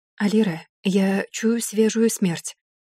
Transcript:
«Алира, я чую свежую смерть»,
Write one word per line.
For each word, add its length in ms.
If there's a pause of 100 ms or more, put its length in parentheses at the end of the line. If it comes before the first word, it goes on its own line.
(180)
«Алира, 460 (200)
я 480
чую 300
свежую 480
смерть», 460 (320)